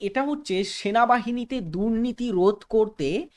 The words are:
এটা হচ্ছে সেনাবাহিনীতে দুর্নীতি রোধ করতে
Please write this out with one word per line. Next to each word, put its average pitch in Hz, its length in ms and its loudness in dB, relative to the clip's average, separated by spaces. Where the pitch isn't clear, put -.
এটা 208 220 -2
হচ্ছে 277 420 -2
সেনাবাহিনীতে 240 960 0
দুর্নীতি 226 720 -2
রোধ 196 380 2
করতে 214 580 0